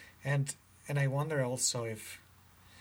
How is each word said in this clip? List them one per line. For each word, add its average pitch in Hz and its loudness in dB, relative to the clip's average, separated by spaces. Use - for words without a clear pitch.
And, 139 2
and 143 0
I 139 4
wonder 143 2
also 123 0
if, 110 -8